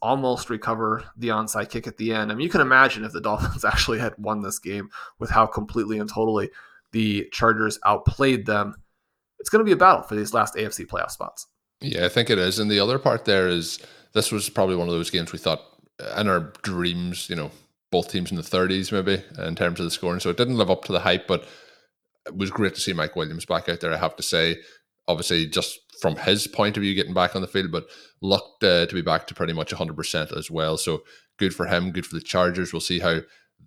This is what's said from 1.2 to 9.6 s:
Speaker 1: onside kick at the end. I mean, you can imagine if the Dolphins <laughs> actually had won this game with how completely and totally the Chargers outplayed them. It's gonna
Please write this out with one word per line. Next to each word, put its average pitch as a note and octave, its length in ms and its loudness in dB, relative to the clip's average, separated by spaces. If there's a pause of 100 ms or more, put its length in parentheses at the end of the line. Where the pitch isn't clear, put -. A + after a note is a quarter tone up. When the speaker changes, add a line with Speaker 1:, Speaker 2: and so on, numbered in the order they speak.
Speaker 1:
onside G#2+ 400 -2
kick A#2 180 -8
at A2 100 -12
the A2 160 -2
end. G#2+ 180 -2
I G#2+ 40 -4
mean, B2+ 80 -4
you E3+ 60 -2
can E3+ 120 2
imagine C3 420 6
if A2 100 -8
the - 80 -6
Dolphins - 440 -2
<laughs> - 0 -
actually A2 340 2
had A#2 180 -4
won G#2 240 -2
this G2+ 180 -6
game G2+ 300 -6 (280)
with - 120 -6
how A2+ 160 6
completely G#2+ 540 -2
and G#2+ 100 -4
totally A2 400 0 (420)
the G#2+ 400 0
Chargers A2 540 2
outplayed G#2+ 600 4
them. G#2 300 0 (640)
It's - 100 -10
gonna A3 140 6